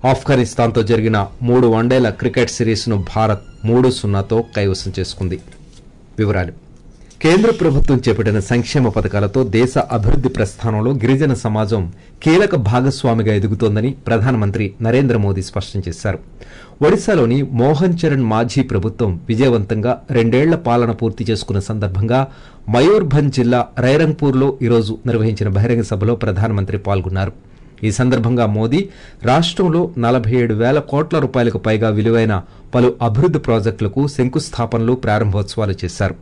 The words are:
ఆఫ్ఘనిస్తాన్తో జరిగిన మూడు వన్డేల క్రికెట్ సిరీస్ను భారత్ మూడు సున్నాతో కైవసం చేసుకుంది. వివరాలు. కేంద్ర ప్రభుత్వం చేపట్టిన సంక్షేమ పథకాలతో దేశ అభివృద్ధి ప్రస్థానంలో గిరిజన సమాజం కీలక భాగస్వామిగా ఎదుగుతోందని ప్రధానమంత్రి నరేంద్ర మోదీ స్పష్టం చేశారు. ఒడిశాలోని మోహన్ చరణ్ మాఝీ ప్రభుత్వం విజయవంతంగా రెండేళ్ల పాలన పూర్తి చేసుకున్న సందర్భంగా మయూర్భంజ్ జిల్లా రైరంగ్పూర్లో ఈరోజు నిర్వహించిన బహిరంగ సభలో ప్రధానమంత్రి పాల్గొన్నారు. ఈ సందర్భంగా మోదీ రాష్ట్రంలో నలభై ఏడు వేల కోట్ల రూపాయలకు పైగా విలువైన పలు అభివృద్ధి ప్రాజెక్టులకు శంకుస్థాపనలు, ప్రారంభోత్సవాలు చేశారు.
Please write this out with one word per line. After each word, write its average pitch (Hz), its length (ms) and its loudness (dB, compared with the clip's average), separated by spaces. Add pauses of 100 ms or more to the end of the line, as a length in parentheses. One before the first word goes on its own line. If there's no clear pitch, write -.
ఆఫ్ఘనిస్తాన్తో 120 760 0
జరిగిన 110 440 0 (140)
మూడు 123 260 4
వన్డేల 117 420 2
క్రికెట్ 117 400 -2
సిరీస్ను 110 560 -2 (100)
భారత్ 107 500 -2
మూడు 123 240 4
సున్నాతో 110 560 -2 (100)
కైవసం 98 380 -2
చేసుకుంది. 90 440 -6 (800)
వివరాలు. 90 360 -2 (680)
కేంద్ర 202 300 4
ప్రభుత్వం 147 460 4
చేపట్టిన 107 420 0
సంక్షేమ 120 500 0
పథకాలతో 101 540 -2
దేశ 117 340 0 (140)
అభివృద్ధి 120 380 2
ప్రస్థానంలో 107 600 -2
గిరిజన 135 420 0
సమాజం 107 480 -2 (400)
కీలక 175 340 4
భాగస్వామిగా 117 760 0
ఎదుగుతోందని 107 680 0
ప్రధానమంత్రి 110 840 0
నరేంద్ర 120 360 2
మోదీ 98 240 0
స్పష్టం 98 400 -6
చేశారు. 90 380 -6 (640)
ఒడిశాలోని 156 600 2 (100)
మోహన్ 151 460 2
చరణ్ 143 260 0
మాఝీ 117 400 0
ప్రభుత్వం 101 640 -2
విజయవంతంగా 117 720 0 (100)
రెండేళ్ల 123 440 2
పాలన 120 360 0
పూర్తి 110 320 -4
చేసుకున్న 98 360 -2
సందర్భంగా 107 600 -2 (500)
మయూర్భంజ్ 147 680 2
జిల్లా 120 320 2 (120)
రైరంగ్పూర్లో 139 840 2
ఈరోజు 113 440 0
నిర్వహించిన 110 440 0
బహిరంగ 104 320 2
సభలో 107 340 -2
ప్రధానమంత్రి 104 640 -2
పాల్గొన్నారు. 95 560 -4 (500)
ఈ 110 80 0
సందర్భంగా 120 540 0
మోదీ 110 340 0 (440)
రాష్ట్రంలో 170 760 0
నలభై 117 340 0
ఏడు 120 220 0
వేల 120 260 0
కోట్ల 151 400 -2
రూపాయలకు 120 380 -2
పైగా 110 320 0
విలువైన 110 460 2 (340)
పలు 123 320 2
అభివృద్ధి 135 380 2
ప్రాజెక్టులకు 110 680 -2
శంకుస్థాపనలు, 120 840 -2
ప్రారంభోత్సవాలు 104 840 -2
చేశారు. 87 460 -4